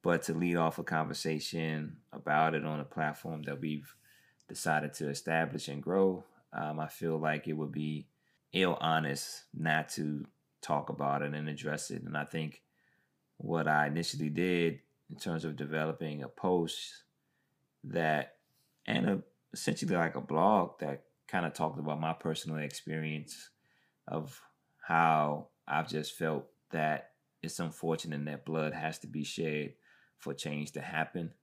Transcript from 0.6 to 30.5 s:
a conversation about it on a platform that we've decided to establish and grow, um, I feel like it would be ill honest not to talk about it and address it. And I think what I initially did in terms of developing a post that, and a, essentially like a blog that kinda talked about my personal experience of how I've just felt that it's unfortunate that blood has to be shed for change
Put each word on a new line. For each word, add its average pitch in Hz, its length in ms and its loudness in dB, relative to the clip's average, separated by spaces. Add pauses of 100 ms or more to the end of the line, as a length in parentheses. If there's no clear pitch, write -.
a 82 40 -4
conversation 80 1120 -2 (160)
about 78 440 4
it 76 100 0
on 76 160 -2
a - 20 -4
platform 76 600 -4
that 71 180 -6
we've 76 340 -6 (540)
decided 76 460 0
to 76 140 -2
establish 80 600 0
and 71 120 -6
grow, 92 440 4 (260)
um, 78 300 -4
I 78 60 -4
feel 80 300 -2
like 78 300 2
it 80 60 -2
would 76 180 -2
be 76 380 -4 (420)
ill 92 300 4
honest 78 640 0 (120)
not 80 340 2
to 73 340 -4 (360)
talk 73 280 0
about 71 320 0
it 73 120 -2
and 76 140 -4
address 76 420 -4
it. - 140 -6
And 80 140 -6
I 76 80 -2
think 78 380 -6 (760)
what 80 300 0
I 76 200 4
initially 78 420 -2
did 85 500 2 (300)
in - 80 -12
terms 80 260 -2
of 78 140 -4
developing 78 640 -2
a 64 60 -8
post - 720 0 (800)
that, 80 520 2 (500)
and - 240 2
a, - 140 0 (280)
essentially - 420 0
like 85 220 2
a - 60 -4
blog 87 580 4
that 71 240 -4 (240)
kinda 87 220 0
talked 76 280 0
about 76 220 -2
my 80 140 0
personal 80 460 -4
experience 78 880 -6 (580)
of 80 340 -6 (460)
how 78 640 6 (180)
I've 78 220 0
just 76 280 -4
felt 78 300 -2 (240)
that 78 400 0 (320)
it's 82 160 -6
unfortunate 80 640 -2
that 73 220 -6
blood 78 280 0
has 78 260 -4
to - 80 -14
be 76 180 -4
shed 76 480 -2 (440)
for - 160 -8
change 73 380 -4